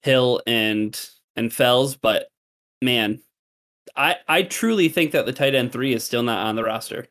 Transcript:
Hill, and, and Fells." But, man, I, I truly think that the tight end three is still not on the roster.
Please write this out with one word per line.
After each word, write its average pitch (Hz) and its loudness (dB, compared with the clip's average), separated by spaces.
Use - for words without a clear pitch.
Hill, 127 4
and, 110 -2
and 113 -4
Fells." 127 2
But, - 0
man, 113 0
I, 151 0
I 165 2
truly 214 0
think 160 0
that 143 2
the 131 -4
tight 139 0
end 120 0
three 127 -2
is 113 -2
still 120 -2
not 113 -2
on 110 -2
the 113 -4
roster. - -6